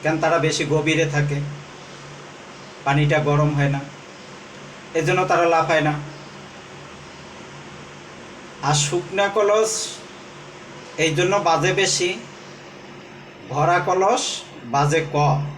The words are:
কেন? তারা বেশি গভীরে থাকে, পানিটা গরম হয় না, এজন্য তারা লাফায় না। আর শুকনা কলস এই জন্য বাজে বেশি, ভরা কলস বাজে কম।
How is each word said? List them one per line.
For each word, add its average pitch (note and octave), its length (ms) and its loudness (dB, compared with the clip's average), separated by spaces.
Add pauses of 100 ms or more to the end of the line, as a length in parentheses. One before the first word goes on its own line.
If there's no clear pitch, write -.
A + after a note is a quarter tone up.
কেন? D#3 160 2
তারা D#3+ 180 4
বেশি D#3 320 2
গভীরে D#3 360 4
থাকে, C#3+ 300 2 (1500)
পানিটা D3 360 4
গরম D3 360 4
হয় C#3+ 140 4
না, C#3 100 0 (1120)
এজন্য F3+ 320 4
তারা F3 200 4
লাফায় D#3+ 360 4
না। D3 120 2 (2750)
আর C#3 120 2
শুকনা F#3+ 540 2
কলস G#3 600 4 (1080)
এই D#3 180 2
জন্য F3+ 200 4
বাজে F3 380 4
বেশি, F#3 460 2 (1300)
ভরা D#3 300 4
কলস G3+ 640 2 (220)
বাজে D3 480 2
কম। D3 460 2